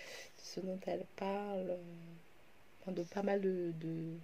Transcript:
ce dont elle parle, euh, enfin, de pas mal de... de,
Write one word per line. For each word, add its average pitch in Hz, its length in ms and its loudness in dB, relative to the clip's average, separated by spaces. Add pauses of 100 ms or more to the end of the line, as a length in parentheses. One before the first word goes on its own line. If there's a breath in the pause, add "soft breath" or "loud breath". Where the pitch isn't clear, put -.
(360 loud breath)
ce - 240 -6
dont 185 260 0
elle 180 180 2 (120)
parle, 196 540 2
euh, 180 60 2 (1040)
enfin, 185 120 -2
de 170 100 2
pas 185 200 0
mal 196 180 8
de... 180 400 4
de, 165 440 0